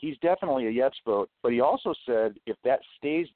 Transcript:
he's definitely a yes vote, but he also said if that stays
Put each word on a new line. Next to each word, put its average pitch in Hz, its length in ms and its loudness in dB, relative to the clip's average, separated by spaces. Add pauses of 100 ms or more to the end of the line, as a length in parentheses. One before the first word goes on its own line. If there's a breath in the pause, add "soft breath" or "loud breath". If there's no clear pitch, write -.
he's 147 180 -8
definitely 165 480 0
a 110 40 -2
yes 127 220 2 (120)
vote, 101 260 0 (140)
but 120 80 2
he 120 80 2
also 170 340 0 (100)
said 110 320 0 (100)
if 107 180 -6
that 131 160 2 (160)
stays 156 400 -4